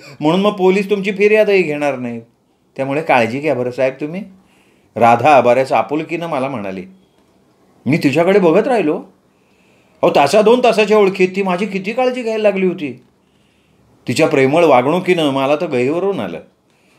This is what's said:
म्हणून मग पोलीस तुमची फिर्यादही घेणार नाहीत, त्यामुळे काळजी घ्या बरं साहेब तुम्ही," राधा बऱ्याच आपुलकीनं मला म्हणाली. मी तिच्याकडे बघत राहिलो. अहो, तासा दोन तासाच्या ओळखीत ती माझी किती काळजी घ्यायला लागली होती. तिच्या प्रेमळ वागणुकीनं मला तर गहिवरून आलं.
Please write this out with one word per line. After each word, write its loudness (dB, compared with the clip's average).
म्हणून 0
मग 2
पोलीस 0
तुमची -2
फिर्यादही 2
घेणार -4
नाहीत, -10
त्यामुळे -4
काळजी 0
घ्या -2
बरं -4
साहेब -2
तुम्ही," -8
राधा 4
बऱ्याच 2
आपुलकीनं -4
मला -4
म्हणाली. -10
मी 0
तिच्याकडे 2
बघत 2
राहिलो. -2
अहो, 4
तासा 4
दोन 4
तासाच्या 2
ओळखीत 2
ती -2
माझी -4
किती -8
काळजी -2
घ्यायला -4
लागली 0
होती. -6
तिच्या 0
प्रेमळ 2
वागणुकीनं 2
मला -2
तर -6
गहिवरून -2
आलं. -10